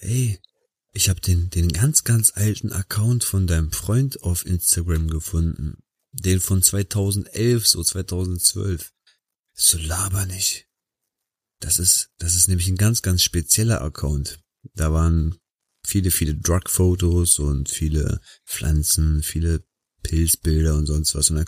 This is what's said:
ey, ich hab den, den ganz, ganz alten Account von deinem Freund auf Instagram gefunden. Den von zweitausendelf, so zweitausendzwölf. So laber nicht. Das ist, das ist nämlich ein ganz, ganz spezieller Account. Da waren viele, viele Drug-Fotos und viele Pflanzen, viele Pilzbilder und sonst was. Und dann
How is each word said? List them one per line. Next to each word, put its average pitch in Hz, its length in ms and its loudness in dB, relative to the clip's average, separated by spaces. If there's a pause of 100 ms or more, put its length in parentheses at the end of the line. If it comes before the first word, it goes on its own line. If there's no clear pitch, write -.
ey, 117 380 -2 (540)
ich - 160 0
hab 87 120 0
den, 90 300 2
den 85 180 2
ganz, 135 360 2
ganz 117 300 2
alten 104 360 0
Account 110 520 0
von 95 220 0
deinem 82 260 2
Freund 131 520 -2
auf 90 240 -2
Instagram 85 600 0
gefunden. 80 760 -4 (280)
Den 92 280 0
von 95 240 2
zweitausendelf, 101 1040 0
so 85 160 2
zweitausendzwölf. 92 1080 -4 (600)
So - 240 2
laber 92 480 -4
nicht. - 420 -6 (920)
Das - 180 -2
ist, - 400 0
das 85 180 -2
ist 90 120 4
nämlich 90 200 0
ein 92 100 0
ganz, 110 260 2
ganz 92 180 2
spezieller 107 640 0
Account. 71 560 -4 (340)
Da 80 180 0
waren 82 440 2 (500)
viele, 92 240 2
viele 78 240 0
Drug-Fotos 87 1040 2
und 69 320 -2
viele 76 500 -2 (280)
Pflanzen, 78 760 0
viele 82 440 -2 (360)
Pilzbilder 80 760 2
und 76 120 0
sonst 76 260 -2
was. 76 160 0
Und 80 60 0
dann 78 120 0